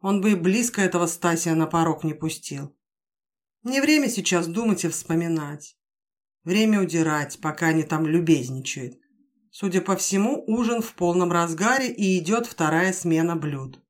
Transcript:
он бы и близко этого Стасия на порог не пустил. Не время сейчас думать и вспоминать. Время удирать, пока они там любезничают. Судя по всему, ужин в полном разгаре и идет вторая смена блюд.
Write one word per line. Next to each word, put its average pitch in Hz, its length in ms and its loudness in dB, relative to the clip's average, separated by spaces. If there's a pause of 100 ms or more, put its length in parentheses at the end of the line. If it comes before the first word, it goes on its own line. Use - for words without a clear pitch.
он 196 200 0
бы 214 120 2
и - 20 4
близко 196 480 0
этого 175 240 0
Стасия 165 480 -2
на 160 120 2
порог 165 380 0
не 156 100 -2
пустил. 143 640 -10 (840)
Не 262 180 0
время 294 280 4
сейчас 170 380 0
думать 196 380 0
и 170 40 2
вспоминать. 160 880 -4 (680)
Время 208 360 2
удирать, 156 600 0
пока 156 280 0
они 160 140 2
там 156 240 -2
любезничают. 131 880 0 (560)
Судя 190 300 -2
по 185 160 -2
всему, 196 500 0
ужин 233 360 0
в - 120 -8
полном 175 380 2
разгаре 185 580 0
и 190 280 0
идет 214 280 0
вторая 170 460 0
смена 165 440 0
блюд. 143 540 -8